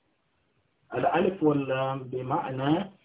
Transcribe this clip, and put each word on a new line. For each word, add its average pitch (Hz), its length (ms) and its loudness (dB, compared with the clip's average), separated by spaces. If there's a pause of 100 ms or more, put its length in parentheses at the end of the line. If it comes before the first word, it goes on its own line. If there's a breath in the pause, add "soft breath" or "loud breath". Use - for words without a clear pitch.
(960)
الألف 185 480 2
واللام 135 600 2
بمعنى 131 880 -2 (140)